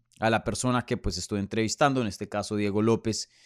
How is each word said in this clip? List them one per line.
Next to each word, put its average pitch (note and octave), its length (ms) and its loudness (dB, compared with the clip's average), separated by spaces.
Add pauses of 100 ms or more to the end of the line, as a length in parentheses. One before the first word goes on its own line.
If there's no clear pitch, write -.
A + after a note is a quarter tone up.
(180)
a A2+ 100 0
la A2+ 140 2
persona B2 420 -2
que, A#2+ 120 -2
pues, - 220 -4
estoy - 200 -4
entrevistando, A2+ 600 0
en A2+ 80 0
este G2 200 -8
caso G#2 280 -4
Diego G#2 260 2
López. A2+ 480 2 (160)